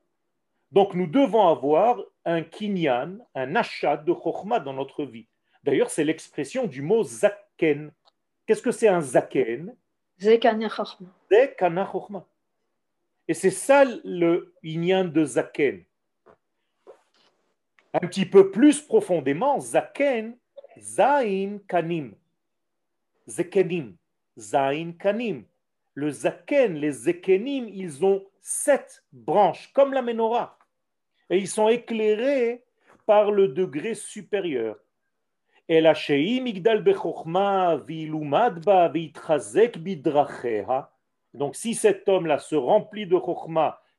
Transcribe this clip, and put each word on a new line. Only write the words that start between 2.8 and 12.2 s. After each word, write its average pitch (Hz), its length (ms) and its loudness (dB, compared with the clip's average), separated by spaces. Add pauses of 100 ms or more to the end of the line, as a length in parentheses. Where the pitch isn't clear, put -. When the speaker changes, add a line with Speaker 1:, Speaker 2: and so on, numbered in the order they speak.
Speaker 1:
un 131 220 -4
achat 160 400 -2
de 151 160 -2
Chochma 185 480 -4
dans 135 120 -10
notre 139 320 -8
vie. 113 220 -16 (380)
D'ailleurs, 175 260 0
c'est 160 140 -2
l'expression 160 600 -6
du 135 160 -10
mot 202 200 2
zaken. 151 920 -2 (540)
Qu'est-ce 214 160 0
que 247 80 -2
c'est 220 180 2
un 175 120 4
zaken ? 143 760 -2 (440)
Speaker 2:
Zekana 220 500 2
Chochma. 196 400 -10 (220)
Speaker 1:
Zekana 190 600 2
Chochma. 185 360 -10 (1000)